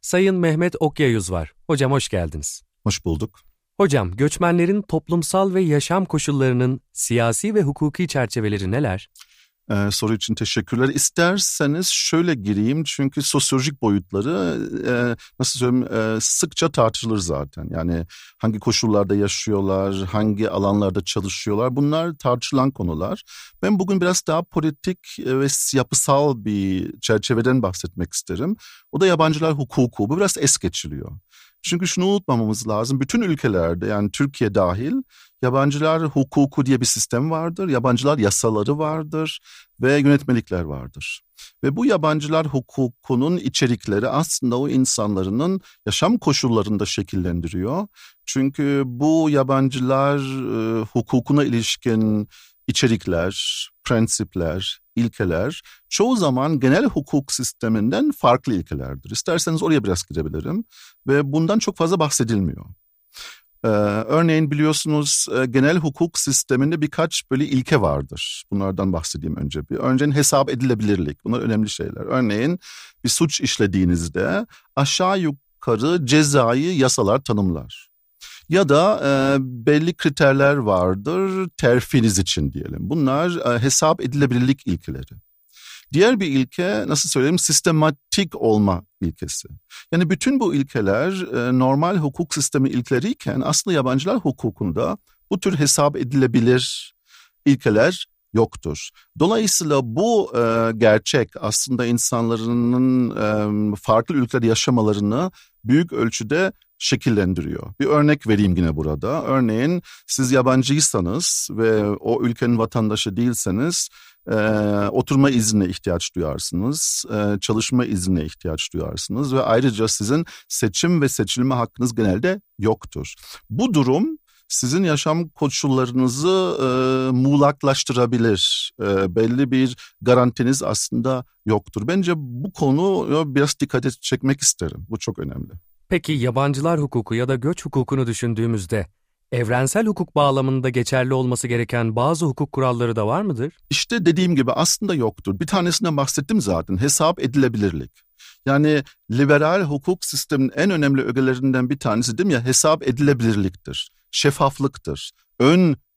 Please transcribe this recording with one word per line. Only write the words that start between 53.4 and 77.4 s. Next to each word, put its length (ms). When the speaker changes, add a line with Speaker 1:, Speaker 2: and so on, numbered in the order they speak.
Speaker 2:
prensipler, 960
ilkeler 640
çoğu 260
zaman 440
genel 260
hukuk 460
sisteminden 800
farklı 420
ilkelerdir. 560
İsterseniz 540
oraya 200
biraz 200
girebilirim 600
ve 260
bundan 260
çok 180
fazla 220
bahsedilmiyor. 680
Ee, 20
örneğin 840
biliyorsunuz, 840
e, 100
genel 320
hukuk 420
sisteminde 640
birkaç 500
böyle 140
ilke 360
vardır. 720
Bunlardan 420
bahsedeyim 420
önce 340
bir. 60
Örneğin 360
hesap 380
edilebilirlik. 760
Bunlar 160
önemli 300
şeyler. 320
Örneğin 580
bir 60
suç 320
işlediğinizde 1040
aşağı 440
yukarı 840
cezayı 720
yasalar 460
tanımlar. 640